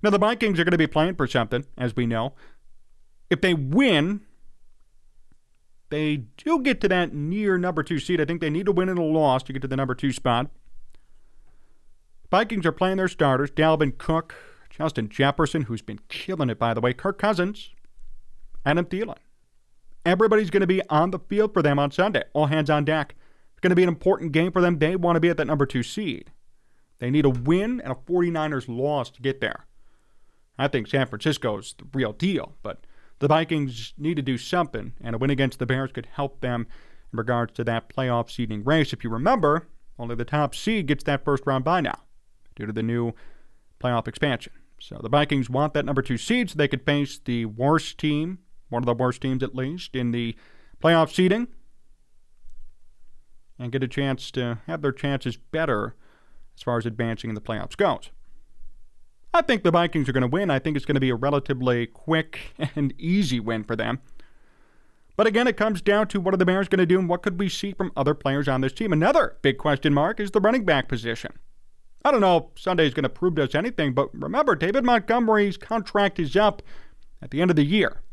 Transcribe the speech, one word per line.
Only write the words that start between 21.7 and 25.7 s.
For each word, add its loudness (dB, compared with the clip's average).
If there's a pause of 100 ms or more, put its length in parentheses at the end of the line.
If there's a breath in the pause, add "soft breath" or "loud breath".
on 2
Sunday, 2
all 2
hands 2
on 2
deck. 0 (380)
It's -20
gonna 4
be 8
an 4
important 0
game 2
for 2
them. 4
They 2
wanna 2
be 4
at 2
that 0
number 2
two -2